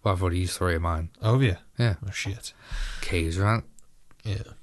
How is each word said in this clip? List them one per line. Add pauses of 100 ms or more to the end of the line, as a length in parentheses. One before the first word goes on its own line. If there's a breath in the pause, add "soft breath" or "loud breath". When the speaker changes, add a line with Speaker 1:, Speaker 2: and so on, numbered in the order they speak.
Speaker 1:
Well,
I've
already
used
three
of
mine. (120)
Speaker 2:
Oh,
have
you? (220)
Speaker 1:
Yeah. (100)
Speaker 2:
Oh,
shit. (480 loud breath)
Speaker 1:
Caves,
right? (600)
Speaker 2:
Yeah. (200)